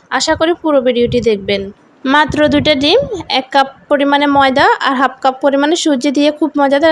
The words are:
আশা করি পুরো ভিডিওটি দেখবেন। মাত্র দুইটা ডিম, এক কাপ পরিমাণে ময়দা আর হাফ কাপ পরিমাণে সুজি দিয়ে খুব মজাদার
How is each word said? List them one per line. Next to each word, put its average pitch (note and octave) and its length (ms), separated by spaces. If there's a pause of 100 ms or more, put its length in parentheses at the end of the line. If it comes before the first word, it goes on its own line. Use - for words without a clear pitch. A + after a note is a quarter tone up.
(180)
আশা D#4 220
করি E4 120 (100)
পুরো D4+ 240
ভিডিওটি A#3+ 320 (100)
দেখবেন। G3 340 (420)
মাত্র C#4 340 (140)
দুইটা D4 300
ডিম, E4 180 (380)
এক C4 160
কাপ C#4 140 (220)
পরিমাণে C#4+ 360 (100)
ময়দা C#4 300 (200)
আর C4+ 140
হাফ C4 220
কাপ C4 120 (100)
পরিমাণে C#4+ 380
সুজি D4 340
দিয়ে D4 220
খুব D#4 120 (100)
মজাদার C#4+ 300